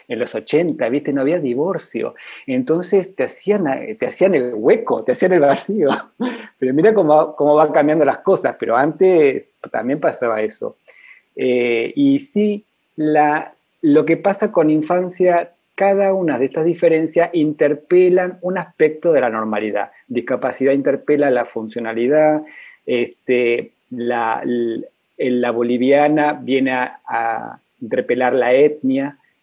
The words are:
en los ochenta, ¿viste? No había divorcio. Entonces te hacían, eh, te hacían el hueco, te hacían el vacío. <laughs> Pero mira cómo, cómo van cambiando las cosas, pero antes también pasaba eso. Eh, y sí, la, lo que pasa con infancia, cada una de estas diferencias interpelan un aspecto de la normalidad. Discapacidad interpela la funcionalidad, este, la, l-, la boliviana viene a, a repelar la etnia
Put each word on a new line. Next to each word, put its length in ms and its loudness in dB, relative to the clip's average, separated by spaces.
en 120 -6
los 160 -6
ochenta, 540 -2
¿viste? 220 -4
No 100 -2
había 180 0
divorcio. 760 -4
Entonces 680 -2
te 80 -4
hacían, 440 -2
eh, 280 -6
te 120 -4
hacían 280 2
el 180 -2
hueco, 500 0
te 100 0
hacían 200 0
el 80 4
vacío. 480 0
<laughs> 400 -8
Pero 140 -2
mira 200 4
cómo, 420 2
cómo 200 2
van 160 4
cambiando 340 2
las 140 0
cosas, 400 0
pero 160 -2
antes 720 2
también 280 -4
pasaba 420 -2
eso. 360 -8
Eh, 600 0
y 240 2
sí, 460 -2
la, 580 0
lo 240 4
que 100 2
pasa 360 -2
con 180 2
infancia, 800 0
cada 380 2
una 260 -2
de 60 0
estas 180 -2
diferencias 680 2
interpelan 1080 2
un 160 -4
aspecto 540 0
de 100 4
la 80 2
normalidad. 640 -4
Discapacidad 640 -2
interpela 600 0
la 120 0
funcionalidad, 1000 0
este, 800 -2
la, 520 -4
l-, 420 -4
la 340 0
boliviana 840 2
viene 380 -2
a, 360 -6
a 520 -6
repelar 540 -2
la 200 2
etnia 640 0